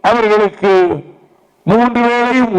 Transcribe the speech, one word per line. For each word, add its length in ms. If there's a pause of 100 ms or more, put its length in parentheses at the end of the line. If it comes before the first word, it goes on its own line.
அவர்களுக்கு 640 (960)
மூன்று 380
வேளையும் 500